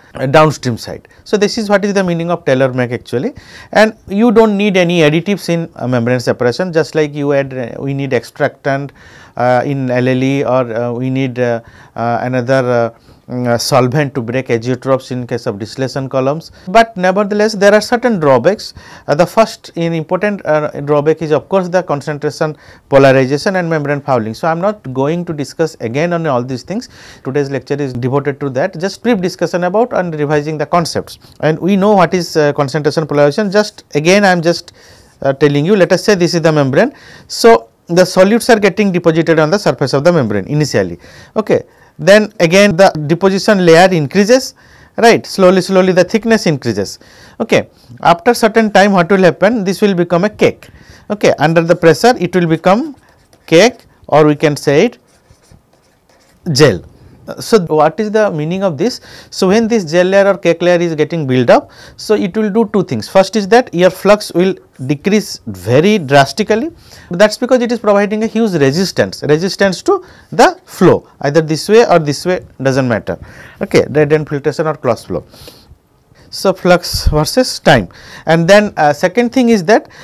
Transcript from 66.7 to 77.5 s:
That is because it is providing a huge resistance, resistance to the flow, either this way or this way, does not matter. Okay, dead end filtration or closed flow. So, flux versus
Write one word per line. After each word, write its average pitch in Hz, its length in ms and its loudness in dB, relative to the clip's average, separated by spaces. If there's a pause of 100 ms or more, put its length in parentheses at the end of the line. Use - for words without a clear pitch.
That 202 200 2
is - 80 -10
because 247 240 0
it 233 80 -4
is 233 80 -2
providing 208 460 0
a - 20 -2
huge 220 280 -2
resistance, 139 680 0
resistance 180 600 0
to 381 220 -2 (280)
the 285 320 2
flow, - 420 2 (140)
either 143 200 0
this 156 280 -4
way 226 180 6
or 170 140 4
this 147 260 -4
way, 180 180 -4 (160)
does 135 180 0
not 131 80 0
matter. 101 300 -2 (460)
Okay, - 300 2
dead 151 200 2
end 151 160 0
filtration 151 380 -4
or 151 80 -2
closed 117 320 -4
flow. 85 180 -8 (1080)
So, - 220 -2
flux 180 560 -2
versus 151 520 -2